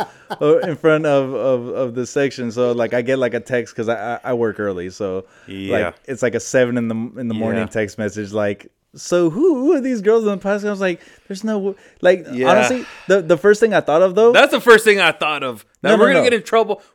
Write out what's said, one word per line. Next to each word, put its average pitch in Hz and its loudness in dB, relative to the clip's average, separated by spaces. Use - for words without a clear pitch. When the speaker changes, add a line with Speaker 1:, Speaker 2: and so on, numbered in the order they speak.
Speaker 1:
<laughs> - -12
uh, 156 4
in 170 -6
front 156 2
of, 139 0
of, 123 -2
of 120 -6
the 123 -4
section?" 131 -4
So, 120 0
like, 117 -2
I 123 0
get, 131 -2
like, 120 -2
a 117 -4
text 120 -6
'cause 110 -4
I, 113 -6
I, - -10
I 127 -4
work 117 -2
early, 92 -6
so, 95 -8
Speaker 2:
Yeah. 98 -4
Speaker 1:
like, 82 -10
it's, 131 -12
like, 120 -2
a 113 -4
seven 123 0
in 117 -4
the, 113 -8
in 123 -8
the 113 -4
morning 113 -4
Speaker 2:
Yeah. 92 -6
Speaker 1:
text 107 -6
message, 104 -8
like, 104 -4
"So 175 -2
who, 294 0
who 285 2
are 277 0
these 247 -4
girls 220 2
in 208 -2
the 196 -4
podcast?" 202 -4
I 208 -4
was 196 -6
like, 180 -2
"There's 196 -12
no 220 -4
w-," 196 -4
like, - 2
Speaker 2:
Yeah. - 0
Speaker 1:
honestly, 240 2
the, 190 4
the 165 2
first 202 4
thing 226 2
I 160 2
thought 156 2
of, 185 2
though, 226 6
Speaker 2:
That's 247 6
the 254 2
first 220 6
thing 202 4
I 170 4
thought 151 -4
of. 123 -8
That 135 0
Speaker 1:
No, - 6
Speaker 2:
we're 208 6
Speaker 1:
no, - 4
Speaker 2:
gonna 170 4
Speaker 1:
no. 247 4
Speaker 2:
get 240 2
in 208 -2
trouble. 214 -2